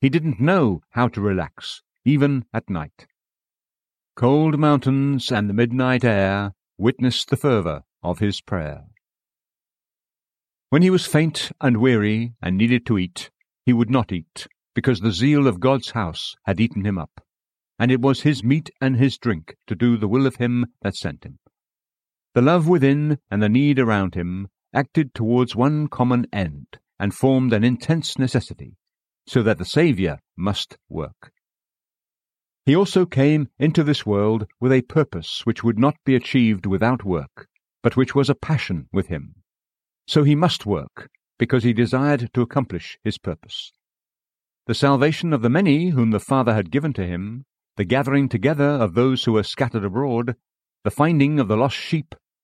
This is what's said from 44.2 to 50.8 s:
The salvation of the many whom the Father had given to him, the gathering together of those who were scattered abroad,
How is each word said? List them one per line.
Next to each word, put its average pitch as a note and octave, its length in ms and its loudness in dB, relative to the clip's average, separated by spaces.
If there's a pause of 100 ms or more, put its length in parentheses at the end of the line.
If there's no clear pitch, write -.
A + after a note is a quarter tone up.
The A#2 80 -2
salvation D3 580 0
of B2 100 0
the A#2 80 2
many E3 400 2
whom A#2+ 200 2
the G#2 100 2
Father B2 340 0
had F#2+ 160 -2
given C#3+ 240 -2
to F#2+ 120 -6
him, G2+ 380 -8 (320)
the G2+ 80 0
gathering C3+ 440 2
together C#3+ 360 0
of B2+ 300 0
those B2+ 300 2
who A#2+ 80 2
were G#2+ 100 2
scattered A#2 420 -4
abroad, A#2+ 520 -4 (480)